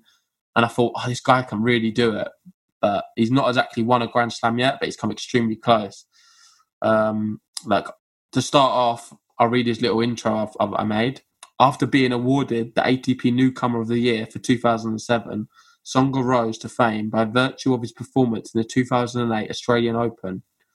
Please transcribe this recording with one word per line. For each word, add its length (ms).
And 100
I 40
thought, 260
"Oh, 120
this 140
guy 220
can 180
really 300
do 240
it." 140
But 240
he's 160
not 180
exactly 340
won 180
a 60
Grand 260
Slam 260
yet, 200
but 80
he's 100
come 140
extremely 440
close. 500
Um, 600
like, 220
to 80
start 300
off, 420
I'll 80
read 200
his 140
little 200
intro 360
I've, 220
I've, 140
I 120
made. 360
After 260
being 280
awarded 600
the 120
A 100
T 180
P 160
Newcomer 500
of 80
the 100
Year 260
for 140
two 180
thousand 340
and 100
seven, 460
Tsonga 380
rose 360
to 100
fame 400
by 160
virtue 480
of 80
his 100
performance 640
in 80
the 60
two 180
thousand 380
and 100
eight 160
Australian 460
Open, 480